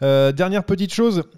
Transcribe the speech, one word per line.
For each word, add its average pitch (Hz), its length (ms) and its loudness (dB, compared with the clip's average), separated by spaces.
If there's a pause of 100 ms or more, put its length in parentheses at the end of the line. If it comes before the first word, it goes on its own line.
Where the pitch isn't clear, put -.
Euh, 135 320 4
dernière 180 320 -2
petite 196 300 -4
chose, 214 300 0 (140)